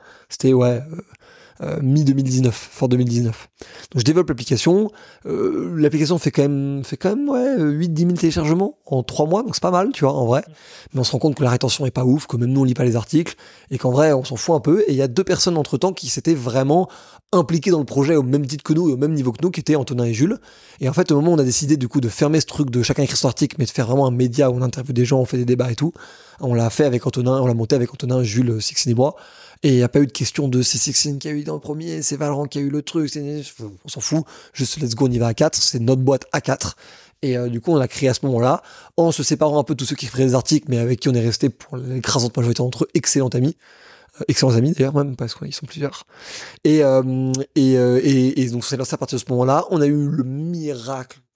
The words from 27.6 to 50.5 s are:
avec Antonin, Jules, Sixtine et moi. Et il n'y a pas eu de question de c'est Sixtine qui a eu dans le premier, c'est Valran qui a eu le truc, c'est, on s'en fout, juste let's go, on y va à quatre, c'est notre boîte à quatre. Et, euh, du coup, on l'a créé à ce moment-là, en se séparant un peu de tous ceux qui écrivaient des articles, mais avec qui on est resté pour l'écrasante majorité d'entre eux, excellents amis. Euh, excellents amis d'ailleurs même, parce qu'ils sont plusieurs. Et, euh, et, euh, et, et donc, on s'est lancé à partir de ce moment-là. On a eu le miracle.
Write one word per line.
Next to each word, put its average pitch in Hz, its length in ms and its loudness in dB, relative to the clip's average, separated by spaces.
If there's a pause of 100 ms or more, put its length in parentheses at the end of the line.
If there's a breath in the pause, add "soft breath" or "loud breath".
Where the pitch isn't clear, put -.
avec 123 180 0
Antonin, 127 300 -2
Jules, 117 380 0
Sixtine - 320 -2
et - 20 2
moi. 131 200 2 (460 loud breath)
Et 151 80 2
il 131 60 4
n'y 123 80 4
a 120 60 2
pas - 100 2
eu 143 80 4
de 120 40 -8
question - 360 -4
de 127 160 0
c'est 120 160 -2
Sixtine 139 400 -2
qui 156 80 -10
a 151 40 -6
eu 147 120 -6
dans 156 100 -8
le 151 60 -8
premier, 160 420 -8
c'est 143 140 -4
Valran 147 300 -4
qui 143 120 -8
a 143 40 -4
eu 139 80 -2
le 147 120 -4
truc, 151 300 -4
c'est, 147 320 -8 (420)
on 151 40 -18
s'en - 100 -10
fout, 156 240 -2 (300 loud breath)
juste - 260 -4
let's 120 160 -4
go, 135 120 2
on 123 40 2
y 120 80 0
va 117 80 2
à 113 80 0
quatre, - 260 0
c'est - 180 -2
notre 131 220 2
boîte 131 300 2
à 147 100 -2
quatre. - 360 -4 (440 loud breath)
Et, 127 160 0
euh, 123 120 -4
du 117 120 -4
coup, 170 120 0
on - 20 4
l'a 131 140 2
créé 135 200 0
à 120 60 2
ce - 100 -6
moment-là, 131 380 2 (340 loud breath)
en 170 140 4
se 147 100 -2
séparant 147 380 2
un 139 40 2
peu 139 120 -2
de 120 40 -12
tous 131 60 -4
ceux 143 100 -4
qui - 100 -10
écrivaient 127 200 0
des 127 80 4
articles, 139 360 2
mais 123 100 0
avec 117 220 0
qui 143 80 0
on 127 40 2
est 120 80 2
resté 117 280 0
pour - 280 -12
l'écrasante 127 600 -4
majorité 120 260 0
d'entre 127 220 -2
eux, - 100 -16
excellents 135 320 2
amis. 127 300 0 (600 soft breath)
Euh, - 100 -8
excellents 139 260 2
amis 127 160 4
d'ailleurs 135 240 0
même, 143 220 -2
parce 117 180 -8
qu'ils 143 180 -12
sont - 120 -12
plusieurs. 143 400 -10 (580 loud breath)
Et, 151 200 6
euh, 131 480 2 (240)
et, 131 220 6
euh, 123 240 4
et, 135 400 4
et 127 80 0
donc, 120 100 -4
on - 20 -8
s'est 135 160 -6
lancé 127 160 -6
à - 40 -6
partir 135 200 -6
de 117 60 -6
ce - 80 -16
moment-là. 131 400 2
On 170 100 2
a 143 60 4
eu 147 200 2
le 143 160 -2
miracle. 135 960 -8 (160)